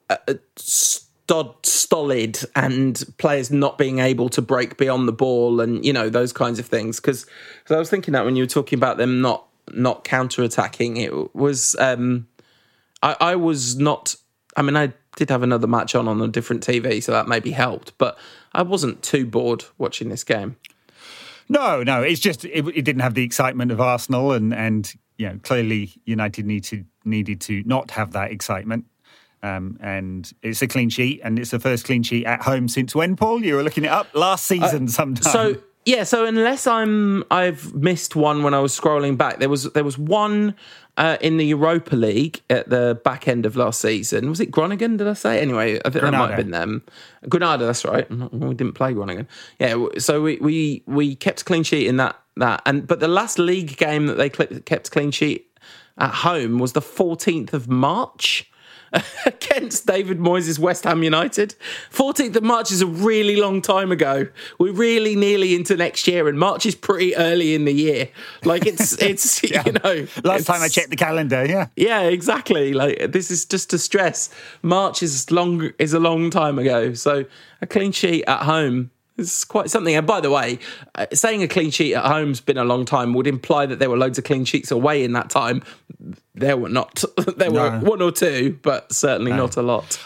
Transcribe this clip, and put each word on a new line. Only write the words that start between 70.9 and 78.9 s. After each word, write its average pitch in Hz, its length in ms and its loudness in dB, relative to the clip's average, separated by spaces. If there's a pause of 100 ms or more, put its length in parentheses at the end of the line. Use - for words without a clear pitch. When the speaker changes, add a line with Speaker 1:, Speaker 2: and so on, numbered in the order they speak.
Speaker 2:
the 151 60 -6
calendar, 151 480 2
yeah. 180 320 0
Speaker 1:
Yeah, 214 260 2
exactly. 175 720 2
Like, 139 400 0
this 185 180 -2
is 165 140 -2
just - 260 -4
to 180 80 0
stress. - 520 0 (320)
March 185 400 2
is 139 280 -2
long, 170 480 2
is 151 160 2
a 165 60 4
long 165 300 2
time 151 280 2
ago. 123 360 2
So 139 300 0 (360)
a 190 60 -8
clean 196 260 0
sheet 170 340 0
at - 160 0
home 139 480 0 (280)